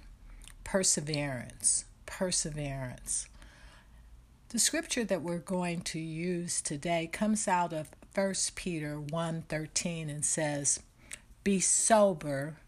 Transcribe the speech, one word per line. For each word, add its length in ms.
perseverance. 1200
Perseverance. 1200
The 100
scripture 420
that 200
we're 160
going 420
to 180
use 640
today 500
comes 360
out 240
of 160
First 420
Peter 460
one 480
thirteen 600
and 160
says, 540
"Be 160
sober 1080